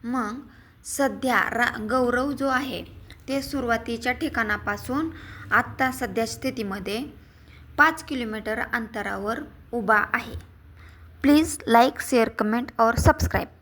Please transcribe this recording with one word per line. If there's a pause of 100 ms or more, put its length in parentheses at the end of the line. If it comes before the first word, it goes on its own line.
मग (460)
सध्या
रा-,
गौरव
जो
आहे (440)
ते
सुरुवातीच्या
ठिकाणापासून (420)
आत्ता
सध्या
स्थितीमध्ये (760)
पाच
किलोमीटर
अंतरावर (320)
उभा
आहे. (880)
Please
like,
share, (120)
comment
or
subscribe. (100)